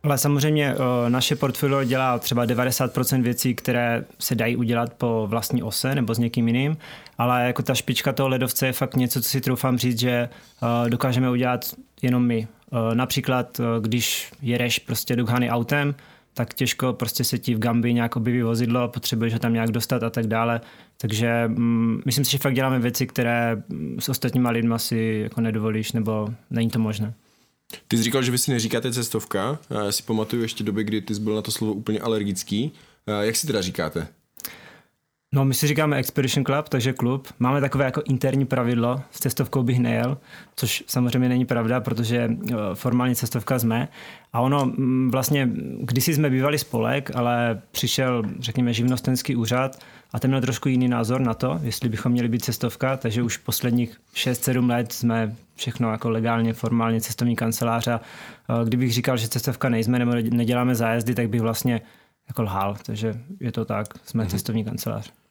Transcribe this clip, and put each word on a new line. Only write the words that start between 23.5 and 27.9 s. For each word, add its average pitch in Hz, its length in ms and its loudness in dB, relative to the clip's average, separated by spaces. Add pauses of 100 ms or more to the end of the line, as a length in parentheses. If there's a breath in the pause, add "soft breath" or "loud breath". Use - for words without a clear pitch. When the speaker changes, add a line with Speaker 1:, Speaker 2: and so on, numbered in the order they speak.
Speaker 1:
mm, - 300 -6
s - 100 -6
ostatníma 127 400 0
lidma 117 300 2
si 113 440 -2
jako - 180 -4
nedovolíš, 110 500 -2
nebo 107 360 0 (220)
není 113 200 0
to 113 100 -2
možné. 107 340 -2 (720 soft breath)
Speaker 2:
Ty 120 100 0